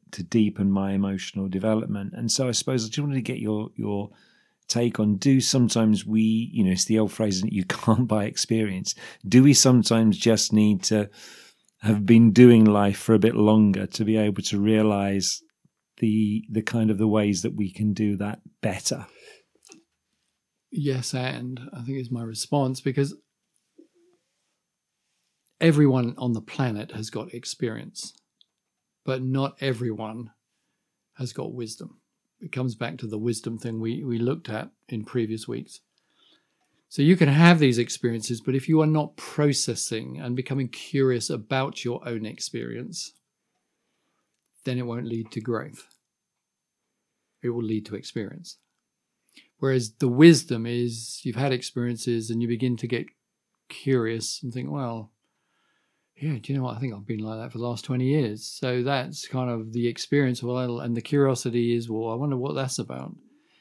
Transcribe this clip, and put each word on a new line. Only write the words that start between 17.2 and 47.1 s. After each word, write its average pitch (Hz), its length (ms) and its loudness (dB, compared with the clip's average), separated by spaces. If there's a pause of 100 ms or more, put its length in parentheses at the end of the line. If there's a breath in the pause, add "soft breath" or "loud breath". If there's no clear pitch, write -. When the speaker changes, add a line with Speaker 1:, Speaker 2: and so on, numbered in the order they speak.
Speaker 1:
that 110 120 -6
we 101 160 -4
can 107 220 -2
do 104 240 -2
that 101 240 -8 (200)
better? 101 460 -6 (1700 soft breath)
Speaker 2:
Yes, 139 420 -4
and 127 460 -6 (120)
I 123 100 -12
think 135 160 -6
is 120 120 -8
my 117 140 -6
response, 131 560 -2
because 139 340 -2 (2500)
everyone 139 580 4
on 123 140 -2
the 110 80 -2
planet 113 520 -6
has 107 180 -10
got 123 240 -10
experience, - 800 -10 (920)
but 131 180 -4
not 135 380 -4
everyone 113 680 -6 (840)
has 127 160 -8
got - 200 -10
wisdom. - 480 -14 (400)
It 185 120 -14
comes 127 220 -4
back 110 240 -8
to 117 80 -12
the 107 120 -6
wisdom 113 400 -4
thing 110 220 -8
we, 113 240 -6
we 120 140 -4
looked 131 300 -4
at 110 220 -8 (180)
in 107 160 -6
previous 110 440 -6
weeks. - 320 -12 (1080)
So - 120 -2
you 175 140 6
can 160 120 4
have 165 300 8
these 127 200 4
experiences, 117 640 -4
but 131 140 -2
if 135 140 -4
you 156 120 4
are 156 60 4
not 156 300 0
processing 131 1040 -4
and 123 160 -6
becoming 131 320 -4
curious 131 600 -2
about 131 560 -6
your 120 240 -8
own 113 160 -8
experience, 117 880 -12 (1500)
then 123 140 -4
it 123 80 -6
won't 120 200 -8
lead 113 260 -8
to 117 80 -8
growth. 113 460 -8 (1600)